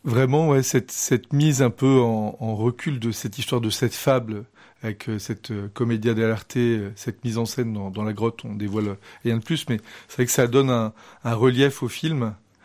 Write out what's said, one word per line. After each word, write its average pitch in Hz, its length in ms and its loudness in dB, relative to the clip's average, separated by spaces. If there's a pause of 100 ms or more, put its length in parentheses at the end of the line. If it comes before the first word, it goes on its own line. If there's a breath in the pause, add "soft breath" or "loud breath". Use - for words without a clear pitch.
vraiment, 135 460 2
ouais, 135 140 6
cette, - 280 0
cette - 420 -2
mise 143 280 4
un 127 80 6
peu 131 320 4
en, 110 380 0
en 113 160 -4
recul 123 440 -2
de 117 120 -2
cette - 260 -8
histoire 123 240 -2
de 113 80 -2
cette 113 240 -2
fable 110 520 0 (380 loud breath)
avec, 107 260 -8
euh, 107 100 -4
cette, - 320 -10
euh, 101 220 -6
commedia 117 420 0
dell'arte, 110 420 -2
euh, 117 380 0
cette - 280 -10
mise 113 140 -4
en 117 80 -2
scène 113 280 -4
dans, 98 180 -6
dans 104 120 -6
la 107 100 -4
grotte, 113 320 -2
on 110 100 -10
dévoile 101 420 -2 (260 loud breath)
rien 117 140 0
de 113 60 -4
plus, - 260 -4
mais 117 80 0 (300 loud breath)
c'est - 100 -20
vrai 127 80 2
que 123 60 -6
ça 127 160 4
donne 131 240 4
un, 113 220 0 (300 loud breath)
un 117 120 -2
relief 131 480 4
au 127 40 -4
film 127 460 -4 (320 loud breath)